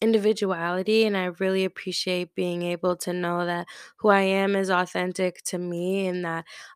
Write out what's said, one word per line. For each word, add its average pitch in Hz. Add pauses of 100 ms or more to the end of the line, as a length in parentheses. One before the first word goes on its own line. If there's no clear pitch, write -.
individuality, 202
and 208
I 185
really 190
appreciate 180
being 175
able 175
to 175
know 175
that 175 (300)
who 214
I 196
am 196
is 190
authentic 180
to -
me 180
and 180
that 165 (300)